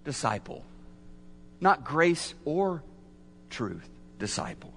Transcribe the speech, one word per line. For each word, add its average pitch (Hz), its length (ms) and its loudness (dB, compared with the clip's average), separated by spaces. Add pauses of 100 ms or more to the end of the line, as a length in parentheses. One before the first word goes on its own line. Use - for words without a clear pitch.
disciple. - 600 0 (960)
Not 180 240 6
grace 165 520 4 (100)
or 175 380 2 (640)
truth 87 400 -4 (300)
disciple. - 580 -4